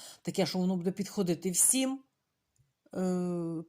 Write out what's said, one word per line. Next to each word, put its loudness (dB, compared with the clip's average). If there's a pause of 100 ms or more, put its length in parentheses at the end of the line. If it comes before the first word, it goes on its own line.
(220)
таке, 0
що -2
воно 2
буде -2
підходити -2
всім, 2 (960)
е, -2